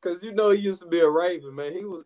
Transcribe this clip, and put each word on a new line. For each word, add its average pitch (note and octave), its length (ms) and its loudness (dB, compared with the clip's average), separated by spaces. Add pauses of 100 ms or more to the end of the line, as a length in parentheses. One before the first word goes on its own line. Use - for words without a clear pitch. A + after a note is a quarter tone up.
'Cause F3 220 -6
you A3 100 -12
know G#3 180 4
he G3+ 100 4
used F#3+ 220 -4
to F3 40 -20
be E3+ 120 0
a D#3+ 100 8
Raven, D#3 460 -2
man. D3 180 -8
He F#3 100 -10
was, F3+ 220 -12